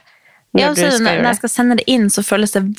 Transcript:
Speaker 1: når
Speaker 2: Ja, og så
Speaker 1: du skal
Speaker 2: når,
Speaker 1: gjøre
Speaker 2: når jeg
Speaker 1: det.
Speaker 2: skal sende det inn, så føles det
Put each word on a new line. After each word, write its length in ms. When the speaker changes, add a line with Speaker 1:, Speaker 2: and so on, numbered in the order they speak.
Speaker 1:
når 100
Speaker 2:
Ja, 100
og 60
så 80
Speaker 1:
du 60
skal 140
Speaker 2:
når, 60
Speaker 1:
gjøre 100
Speaker 2:
når 80
jeg 20
Speaker 1:
det. 60
Speaker 2:
skal 120
sende 280
det 100
inn, 220
så 160
føles 280
det 100